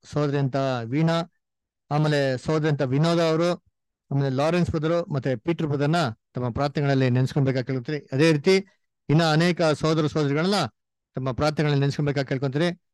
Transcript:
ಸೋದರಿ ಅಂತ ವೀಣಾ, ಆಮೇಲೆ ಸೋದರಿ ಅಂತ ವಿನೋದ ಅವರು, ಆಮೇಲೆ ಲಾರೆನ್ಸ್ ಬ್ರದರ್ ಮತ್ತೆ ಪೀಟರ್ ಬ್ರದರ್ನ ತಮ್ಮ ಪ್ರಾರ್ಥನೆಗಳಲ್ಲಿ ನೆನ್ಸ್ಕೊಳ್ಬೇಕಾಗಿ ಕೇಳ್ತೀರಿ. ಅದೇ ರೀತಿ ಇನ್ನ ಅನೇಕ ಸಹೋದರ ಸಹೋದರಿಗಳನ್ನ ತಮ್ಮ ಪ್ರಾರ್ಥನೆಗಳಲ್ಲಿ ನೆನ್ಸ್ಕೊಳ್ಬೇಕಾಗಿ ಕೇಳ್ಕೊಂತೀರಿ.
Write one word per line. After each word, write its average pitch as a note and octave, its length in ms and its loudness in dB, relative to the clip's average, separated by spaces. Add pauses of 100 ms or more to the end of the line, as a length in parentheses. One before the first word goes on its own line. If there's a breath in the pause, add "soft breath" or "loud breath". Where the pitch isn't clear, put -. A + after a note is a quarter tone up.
ಸೋದರಿ D3 320 -2
ಅಂತ C#3 180 -2 (280)
ವೀಣಾ, D#3+ 400 0 (680)
ಆಮೇಲೆ C#3+ 460 0
ಸೋದರಿ D#3 320 -2
ಅಂತ C#3+ 120 0
ವಿನೋದ D3+ 380 0
ಅವರು, E3+ 520 0 (400)
ಆಮೇಲೆ C#3 180 0
ಲಾರೆನ್ಸ್ D#3 420 0
ಬ್ರದರ್ E3 380 -2
ಮತ್ತೆ C3+ 260 -2
ಪೀಟರ್ D#3+ 320 -4
ಬ್ರದರ್ನ D3 420 0
ತಮ್ಮ B2 420 -8
ಪ್ರಾರ್ಥನೆಗಳಲ್ಲಿ C#3 580 0
ನೆನ್ಸ್ಕೊಳ್ಬೇಕಾಗಿ C3 560 0
ಕೇಳ್ತೀರಿ. C3+ 460 -6
ಅದೇ D3+ 200 4
ರೀತಿ F#3+ 340 2 (440 soft breath)
ಇನ್ನ D#3 220 4
ಅನೇಕ E3+ 300 2
ಸಹೋದರ D#3 460 2
ಸಹೋದರಿಗಳನ್ನ D#3 580 0 (500)
ತಮ್ಮ C3 160 -6
ಪ್ರಾರ್ಥನೆಗಳಲ್ಲಿ D3 500 0
ನೆನ್ಸ್ಕೊಳ್ಬೇಕಾಗಿ C#3 460 -2
ಕೇಳ್ಕೊಂತೀರಿ. C#3+ 540 -2 (120)